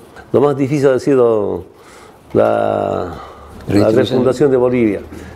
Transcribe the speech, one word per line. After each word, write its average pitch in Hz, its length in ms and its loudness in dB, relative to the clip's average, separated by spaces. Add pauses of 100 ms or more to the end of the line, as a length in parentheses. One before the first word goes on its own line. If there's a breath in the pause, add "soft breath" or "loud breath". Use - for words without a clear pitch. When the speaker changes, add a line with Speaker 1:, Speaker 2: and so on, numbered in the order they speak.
(320 loud breath)
Speaker 1:
lo 120 80 2
más 143 160 2
difícil 139 320 0
ha 127 100 2
sido 113 680 0 (680 loud breath)
la, 107 100 2
la 104 720 -2 (520 loud breath)
Speaker 2:
Redistribución. 104 300 2
Speaker 1:
refundación 131 540 0
de 131 60 2
Bolivia. 123 440 0 (360 loud breath)